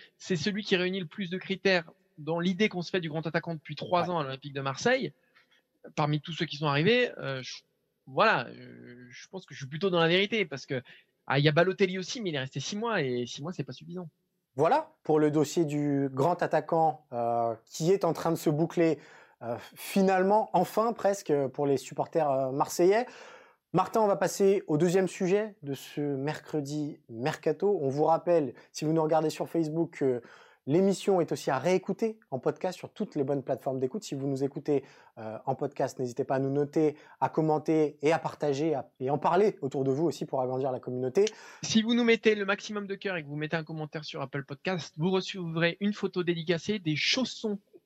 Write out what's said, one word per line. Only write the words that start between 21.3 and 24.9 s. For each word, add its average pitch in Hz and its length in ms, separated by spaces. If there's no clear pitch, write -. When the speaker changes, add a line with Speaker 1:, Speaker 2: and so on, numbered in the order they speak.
Speaker 2:
pour 143 180
les 139 100
supporters, 147 540
euh, 131 220
marseillais. 180 540
Martin, 185 280
on 214 60
va 196 100
passer 196 520
au 151 100
deuxième 180 300